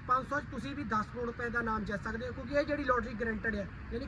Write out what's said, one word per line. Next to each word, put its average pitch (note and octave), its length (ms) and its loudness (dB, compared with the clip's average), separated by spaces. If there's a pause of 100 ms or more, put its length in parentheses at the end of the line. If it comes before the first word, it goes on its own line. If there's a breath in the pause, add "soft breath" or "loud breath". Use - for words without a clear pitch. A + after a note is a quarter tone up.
ਪੰਜ B3+ 220 4
ਸੌ C#4 100 2
'ਚ D4 60 -6
ਤੁਸੀਂ C4+ 300 -4
ਵੀ D4 100 -4
ਦਸ G#3+ 220 2
ਕਰੋੜ A#3+ 180 -2
ਰੁਪਏ A#3+ 240 -2
ਦਾ A#3+ 140 2
ਨਾਮ A3 200 2
ਜਿੱਤ G3 200 -2
ਸਕਦੇ A3+ 240 -2
ਹੋ, - 60 -4
ਕਿਉਂਕਿ C4+ 220 -4
ਇਹ D4 100 6
ਜਿਹੜੀ D4 180 2
ਲਾਟਰੀ B3 320 2
ਗਾਰੰਟੀਡ A3 400 0
ਆ, G3+ 100 -2 (280)
ਯਾਨੀ B3+ 140 -4